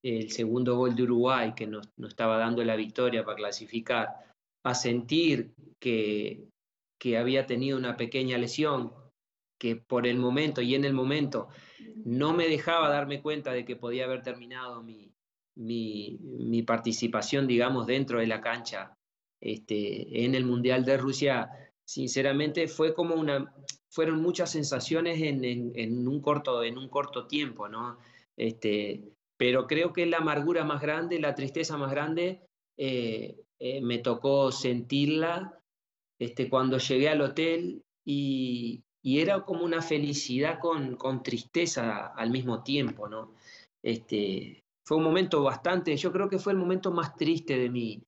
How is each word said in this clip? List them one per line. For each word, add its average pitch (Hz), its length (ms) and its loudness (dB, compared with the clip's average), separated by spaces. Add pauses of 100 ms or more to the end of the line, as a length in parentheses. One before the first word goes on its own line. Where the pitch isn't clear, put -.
el 113 280 -2
segundo 120 460 2
gol 123 180 2
de 123 100 4
Uruguay, 120 500 4
que 110 120 -8
nos, 107 300 -10
nos 113 140 -12
estaba 110 260 2
dando 117 280 2
la 113 120 2
victoria 110 480 0
para 104 120 -6
clasificar, 110 720 -4 (560)
a 123 100 0
sentir 123 800 2 (260)
que, 107 680 -2 (520)
que 117 160 0
había 131 300 2
tenido 131 320 0
una 123 180 -2
pequeña 127 400 -2
lesión, 123 560 0 (680)
que 117 180 -2
por 120 300 0
el 120 120 2
momento 135 420 2
y 123 140 2
en 139 100 2
el 139 80 2
momento 135 560 0 (560)
no 135 300 2
me 165 140 4
dejaba 160 420 4
darme 143 320 0
cuenta 147 300 -2
de 123 120 -2
que 120 120 -8
podía 123 280 -4
haber 127 180 -4
terminado 123 600 -10
mi, 107 300 -18 (440)
mi, 113 640 -4
mi 117 420 0
participación, 117 840 0
digamos, 120 400 2
dentro 131 320 0
de 113 80 2
la 110 140 -2
cancha, 117 520 -6 (480)
este, 107 840 -4
en 131 100 2
el 127 100 2
Mundial 123 400 2
de 135 120 4
Rusia, 135 540 0 (340)
sinceramente 139 840 0
fue 156 260 2
como 170 200 0
una, 143 380 0 (380)
fueron 160 320 2
muchas 170 280 0
sensaciones 160 680 0
en, 139 240 0
en, 120 300 -2
en 120 340 -2
un 143 120 0
corto, 143 420 0
en 117 160 -4
un 135 100 -10
corto 135 380 -4
tiempo, 117 420 -4
¿no? 117 300 -10 (380)
Este, 104 680 -2 (340)
pero 127 300 4
creo 165 260 2
que 170 140 0
la 170 120 2
amargura 156 460 2
más 147 160 -2
grande, 165 380 -2
la 143 160 0
tristeza 147 420 -4
más 135 140 -2
grande, 160 520 -2 (360)
eh, 120 580 -4 (240)
eh, 131 200 -4
me 120 180 0
tocó 131 540 2
sentirla, 147 1080 0 (600)
este, 123 280 -2
cuando 131 300 4
llegué 135 300 4
al 151 140 4
hotel 165 600 0 (240)
y, 131 800 -2 (180)
y 131 160 2
era 196 260 2
como 170 200 -2
una 165 180 0
felicidad 143 800 0
con, 147 340 -2
con 127 300 -4
tristeza 117 880 -2
al 113 160 0
mismo 123 320 0
tiempo, 131 460 -2
¿no? 110 240 -12 (520)
Este, 107 800 -4 (240)
fue 156 120 2
un 160 40 4
momento 160 400 4
bastante, 175 540 0
yo 180 160 -2
creo 196 160 0
que 190 100 0
fue 196 140 0
el 190 80 2
momento 185 320 0
más 165 240 -2
triste 160 420 0
de 123 100 2
mi 117 400 -4